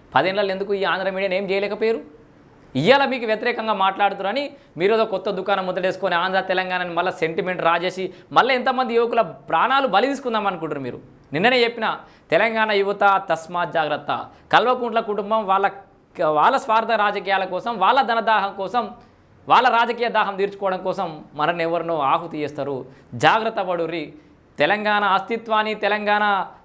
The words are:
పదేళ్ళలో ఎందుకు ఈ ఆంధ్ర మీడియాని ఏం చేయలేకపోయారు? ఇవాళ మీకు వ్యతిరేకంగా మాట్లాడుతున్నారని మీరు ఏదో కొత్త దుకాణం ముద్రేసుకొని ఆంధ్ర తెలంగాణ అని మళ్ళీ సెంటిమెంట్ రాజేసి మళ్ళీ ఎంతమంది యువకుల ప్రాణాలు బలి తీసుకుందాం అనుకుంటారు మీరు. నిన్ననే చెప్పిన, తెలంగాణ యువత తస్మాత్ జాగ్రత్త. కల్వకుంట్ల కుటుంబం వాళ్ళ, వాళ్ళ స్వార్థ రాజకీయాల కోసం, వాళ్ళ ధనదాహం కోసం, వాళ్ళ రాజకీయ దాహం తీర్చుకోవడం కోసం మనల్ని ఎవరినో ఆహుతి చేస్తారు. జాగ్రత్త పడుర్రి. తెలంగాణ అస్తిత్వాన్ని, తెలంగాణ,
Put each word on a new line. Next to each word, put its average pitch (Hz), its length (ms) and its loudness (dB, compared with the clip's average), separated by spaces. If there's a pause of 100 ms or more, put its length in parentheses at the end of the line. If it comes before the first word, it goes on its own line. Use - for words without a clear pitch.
(140)
పదేళ్ళలో 190 360 0
ఎందుకు 196 240 -4
ఈ 196 100 -2
ఆంధ్ర 185 260 -2
మీడియాని 190 260 -4
ఏం 196 140 -4
చేయలేకపోయారు? 214 680 -4 (580)
ఇవాళ 233 280 4
మీకు 240 220 -4
వ్యతిరేకంగా 220 460 -2
మాట్లాడుతున్నారని 196 800 0 (260)
మీరు 190 180 2
ఏదో 220 100 2
కొత్త 196 260 -4
దుకాణం 190 360 -2
ముద్రేసుకొని 185 480 -2
ఆంధ్ర 185 260 0
తెలంగాణ 185 400 -2
అని 175 140 -6
మళ్ళీ 175 180 2
సెంటిమెంట్ 175 500 -2
రాజేసి 175 520 0 (180)
మళ్ళీ 208 220 4
ఎంతమంది 247 400 0
యువకుల 233 260 2
ప్రాణాలు 202 640 0
బలి 208 200 2
తీసుకుందాం 254 400 -2
అనుకుంటారు 156 340 -4
మీరు. 123 200 -10 (320)
నిన్ననే 233 320 4
చెప్పిన, 220 340 -2 (320)
తెలంగాణ 220 400 2
యువత 196 600 2
తస్మాత్ 165 420 -4
జాగ్రత్త. 147 540 -2 (260)
కల్వకుంట్ల 233 480 2
కుటుంబం 208 460 -2
వాళ్ళ, 190 240 2 (520)
వాళ్ళ 156 340 4
స్వార్థ 226 360 0
రాజకీయాల 196 520 0
కోసం, 185 340 -6
వాళ్ళ 247 240 4
ధనదాహం 214 520 0
కోసం, 196 360 -4 (580)
వాళ్ళ 220 200 6
రాజకీయ 233 400 2
దాహం 202 280 0
తీర్చుకోవడం 190 460 -2
కోసం 170 420 -6 (100)
మనల్ని 165 300 0
ఎవరినో 165 340 -2
ఆహుతి 156 400 0
చేస్తారు. 139 480 -6 (280)
జాగ్రత్త 220 460 2
పడుర్రి. 170 540 -4 (440)
తెలంగాణ 208 460 2
అస్తిత్వాన్ని, 214 720 0
తెలంగాణ, 208 720 0 (180)